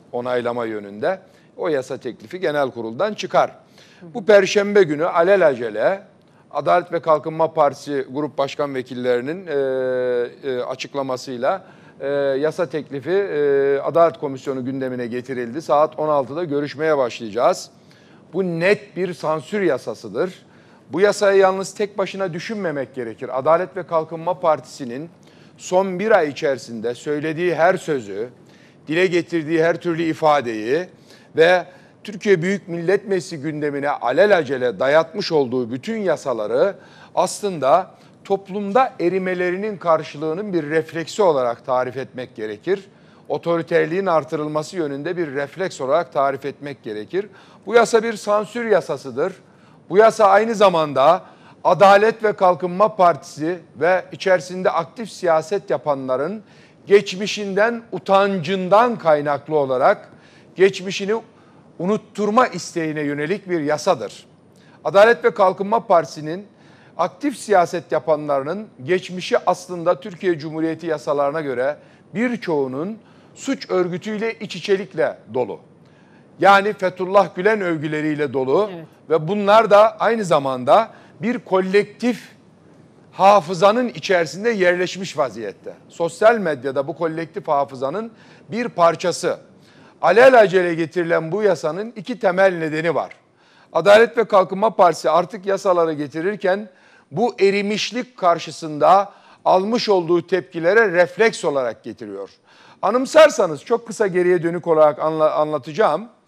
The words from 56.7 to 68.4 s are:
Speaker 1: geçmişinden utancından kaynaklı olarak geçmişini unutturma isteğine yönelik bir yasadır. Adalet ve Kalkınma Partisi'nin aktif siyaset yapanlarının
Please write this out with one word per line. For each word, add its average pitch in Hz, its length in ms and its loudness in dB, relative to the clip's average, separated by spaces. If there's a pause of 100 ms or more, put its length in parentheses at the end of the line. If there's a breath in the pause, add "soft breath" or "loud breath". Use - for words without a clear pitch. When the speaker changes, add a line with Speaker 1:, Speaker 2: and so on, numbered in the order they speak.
Speaker 1:
geçmişinden 202 920 0 (100)
utancından 196 1040 2
kaynaklı 147 600 0
olarak 139 540 0 (460 soft breath)
geçmişini 190 640 0 (580 soft breath)
unutturma 208 680 0
isteğine 160 540 -6
yönelik 151 480 -4
bir 170 120 -2
yasadır. 147 640 -4 (580 soft breath)
Adalet 208 400 4
ve 233 100 2
Kalkınma 196 540 0
Partisi'nin 165 600 -2 (500 soft breath)
aktif 190 400 -4
siyaset 180 540 0
yapanlarının 151 760 -2 (160)